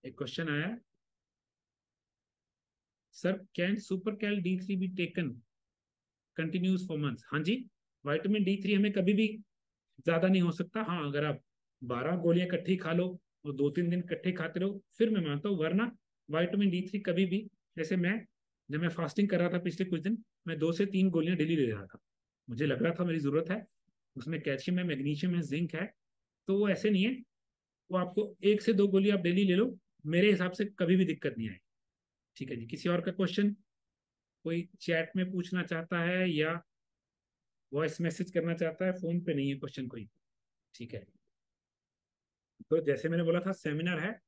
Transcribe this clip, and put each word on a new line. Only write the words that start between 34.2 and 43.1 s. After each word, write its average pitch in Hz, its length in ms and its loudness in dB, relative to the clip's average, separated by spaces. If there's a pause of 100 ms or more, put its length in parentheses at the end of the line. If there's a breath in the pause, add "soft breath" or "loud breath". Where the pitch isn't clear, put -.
कोई 170 260 -4 (120)
chat 165 340 -2
में 185 160 0
पूछना 180 320 -2
चाहता 170 360 -4
है 180 300 0
या 160 340 0 (1080)
voice 156 280 0
message 170 300 -2
करना 165 220 0
चाहता 165 320 -2
है, 185 60 2
phone 170 300 -2
पे 170 120 -2
नहीं 139 200 0
है 135 60 -8
question 131 280 -10
कोई, 113 220 -12 (680)
ठीक 117 180 -14
है। 107 60 -8 (1600)
तो 160 200 2
जैसे 143 280 0
मैंने 170 140 0